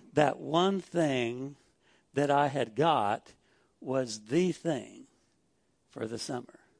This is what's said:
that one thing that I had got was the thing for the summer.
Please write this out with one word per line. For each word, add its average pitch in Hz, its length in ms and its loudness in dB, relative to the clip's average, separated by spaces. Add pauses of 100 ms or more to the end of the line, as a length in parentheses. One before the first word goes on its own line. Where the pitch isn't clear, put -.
(140)
that 143 260 4
one 180 400 2
thing 135 760 -2 (560)
that 143 180 2
I 143 160 4
had 123 280 -2
got 123 580 0 (460)
was 127 420 -4
the 160 300 0
thing 139 520 -6 (840)
for - 180 -8
the 113 100 -8
summer. 123 420 -10 (200)